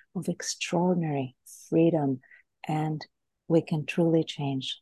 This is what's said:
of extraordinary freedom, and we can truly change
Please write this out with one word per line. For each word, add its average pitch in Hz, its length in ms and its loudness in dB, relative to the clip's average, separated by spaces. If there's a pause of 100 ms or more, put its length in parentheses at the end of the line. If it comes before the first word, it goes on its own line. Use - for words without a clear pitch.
(140)
of 180 140 -4
extraordinary 170 1080 -2 (340)
freedom, 160 520 4 (480)
and 156 360 -4 (440)
we 165 140 4
can 151 220 -4
truly 165 380 2
change 139 600 -6